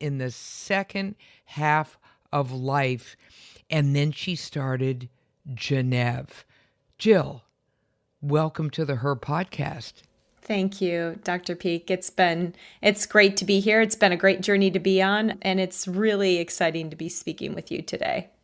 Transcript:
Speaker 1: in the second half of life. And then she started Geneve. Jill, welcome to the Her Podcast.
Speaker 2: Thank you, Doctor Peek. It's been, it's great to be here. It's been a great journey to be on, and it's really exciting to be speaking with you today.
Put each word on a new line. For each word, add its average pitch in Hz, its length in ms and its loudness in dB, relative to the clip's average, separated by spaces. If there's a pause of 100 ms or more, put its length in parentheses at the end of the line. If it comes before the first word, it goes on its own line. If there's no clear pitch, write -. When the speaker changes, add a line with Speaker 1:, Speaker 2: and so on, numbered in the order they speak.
Speaker 1:
in 143 180 -4
the 127 140 -4
second 196 840 -6 (300)
half 151 560 -2 (320)
of 143 180 -2
life. 131 680 -2 (540)
And 143 240 2
then 143 160 2
she 175 240 -6
started 131 720 -4 (460)
Geneve. 127 920 -2 (540)
Jill, 175 460 4 (760)
welcome 151 500 0
to - 140 -4
the 139 120 -2
Her 135 180 -2
Podcast. 143 880 -6 (380)
Speaker 2:
Thank 196 400 -4
you, 170 420 -2
Doctor 180 320 -4
Peek. 170 340 -4
It's 185 220 -2
been, 175 420 2 (300)
it's 208 240 4
great 196 300 6
to - 80 -2
be 196 160 4
here. 214 200 4
It's 220 140 2
been 196 160 6
a 175 60 2
great 190 240 4
journey 196 320 4
to 180 80 0
be 185 200 4
on, 208 420 0
and 190 180 0
it's 185 260 -2
really 196 520 2
exciting 165 520 -2
to 160 60 -12
be 160 120 -8
speaking - 460 -8
with - 160 -10
you - 120 -6
today. - 480 -4 (140)